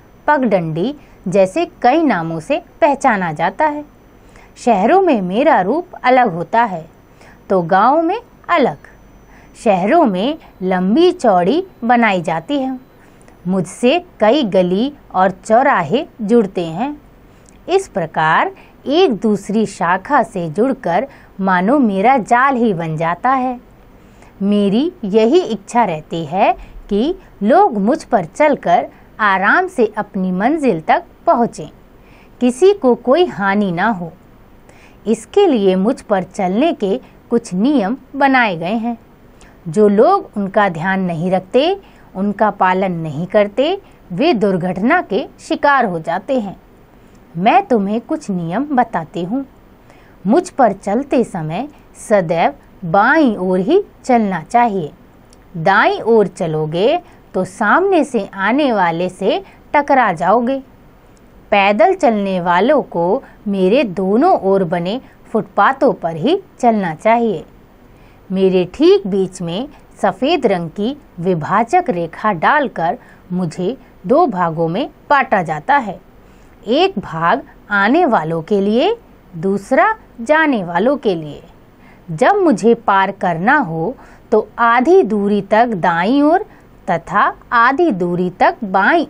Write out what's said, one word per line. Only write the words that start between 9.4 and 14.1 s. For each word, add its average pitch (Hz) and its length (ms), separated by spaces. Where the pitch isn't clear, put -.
शहरों 214 480
में 233 340
लंबी 190 500
चौड़ी 220 500
बनाई 226 380
जाती 165 360
है, 262 200
मुझसे 190 540